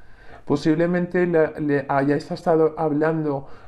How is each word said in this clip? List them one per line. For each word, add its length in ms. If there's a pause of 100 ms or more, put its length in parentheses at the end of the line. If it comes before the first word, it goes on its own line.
(440)
Posiblemente 840
la, 320
le 300
hayáis 420
estado 480
hablando 680 (200)